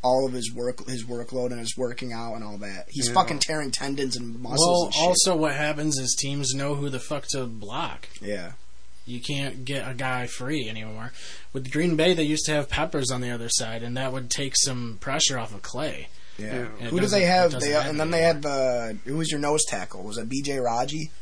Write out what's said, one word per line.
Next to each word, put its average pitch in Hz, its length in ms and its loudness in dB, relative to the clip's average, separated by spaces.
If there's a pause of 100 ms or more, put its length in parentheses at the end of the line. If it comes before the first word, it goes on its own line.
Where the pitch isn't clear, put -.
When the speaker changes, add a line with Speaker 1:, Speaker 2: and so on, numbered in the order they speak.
Speaker 1:
all 131 240 6
of 123 60 -2
his 117 200 -4
work, 123 360 -4
his 123 160 -4
workload 120 460 -4
and 120 80 -6
his 113 180 -4
working 123 360 -4
out 113 220 -6
and 113 100 -6
all 104 140 -8
that. 98 300 -8
He's 131 200 -2
Speaker 2:
Yeah. 120 60 -2
Speaker 1:
fucking 175 260 4
tearing 151 320 -2
tendons 139 440 -2
and 117 240 -6
muscles 123 200 0
Speaker 3:
Well, 175 240 6
Speaker 1:
and - 100 -2
shit. - 80 4
Speaker 3:
also 180 340 4
what 151 200 2
happens 151 420 0
is 127 180 0
teams 135 380 0
know 143 220 0
who 143 120 -2
the 131 120 -2
fuck 143 300 -4
to 131 160 0
block. 113 640 -6 (120)
Speaker 1:
Yeah. 95 320 -4 (560)
Speaker 3:
You 120 120 -6
can't 139 440 -4
get 135 240 -4
a 131 60 -6
guy 151 320 -2
free 127 420 -2
anymore. 110 440 -6 (400)
With 131 180 -4
Green 160 240 2
Bay, 160 180 6
they 165 120 4
used 151 220 2
to 151 60 2
have 147 160 0
Peppers 147 440 0
on 123 80 0
the 123 100 -2
other 117 180 -4
side, 113 360 0
and 123 120 -4
that - 160 -2
would 127 180 -4
take 139 260 -2
some 120 440 0
pressure 139 380 2
off 107 160 -6
of 98 80 -8
Clay. 127 460 -4 (300)
Speaker 1:
Yeah. 107 80 -6
Speaker 2:
Yeah. 107 60 -4 (260)
Speaker 3:
And 117 100 -6
it - 20 -2
Speaker 1:
Who 175 80 2
did 196 120 4
they 202 100 6
Speaker 3:
doesn't, - 20 8
it 175 40 8
Speaker 1:
have? 180 260 8
Speaker 3:
doesn't - 160 0
Speaker 1:
They, 147 60 4
Speaker 3:
happen 151 160 4
Speaker 1:
and 151 100 0
then 160 100 2
they 165 140 4
Speaker 3:
anymore. 165 100 8
Speaker 1:
had 147 80 -2
the, 123 560 0 (120)
who 147 80 -2
was 160 120 0
your 151 80 0
nose 143 280 4
tackle? 95 360 -4
Was 104 160 -6
it 113 100 -4
B 135 140 -2
J 139 160 -2
Raji? 131 640 0